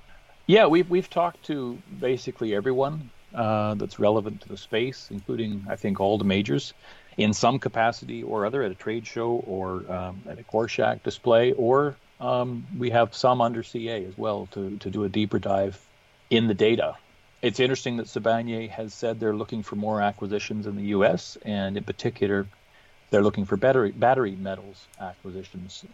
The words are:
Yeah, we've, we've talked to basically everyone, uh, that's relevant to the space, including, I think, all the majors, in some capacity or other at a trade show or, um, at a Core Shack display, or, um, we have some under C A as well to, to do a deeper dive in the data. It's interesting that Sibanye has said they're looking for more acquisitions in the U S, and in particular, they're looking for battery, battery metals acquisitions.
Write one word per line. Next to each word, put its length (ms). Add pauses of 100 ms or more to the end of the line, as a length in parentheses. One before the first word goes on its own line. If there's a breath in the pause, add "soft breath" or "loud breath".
(460 soft breath)
Yeah, 220
we've, 200
we've 220
talked 380
to 320 (200)
basically 540
everyone, 560 (240)
uh, 400
that's 240
relevant 440
to 80
the 80
space, 520
including, 580
I 80
think, 240
all 200
the 40
majors, 520 (420 loud breath)
in 160
some 240
capacity 640
or 240
other 160
at 100
a 40
trade 320
show 400
or, 440
um, 380
at 80
a 60
Core 240
Shack 340
display, 520
or, 420 (240)
um, 480 (100)
we 140
have 240
some 260
under 220
C 260
A 160
as 100
well 360
to, 260
to 140
do 140
a 40
deeper 300
dive 400 (500)
in 180
the 60
data. 420 (460)
It's 200
interesting 360
that 100
Sibanye 600
has 240
said 260
they're 160
looking 280
for 140
more 240
acquisitions 640
in 80
the 120
U 180
S, 400
and 320
in 80
particular, 600 (640 soft breath)
they're 120
looking 220
for 100
battery, 360
battery 440
metals 500 (140)
acquisitions. 960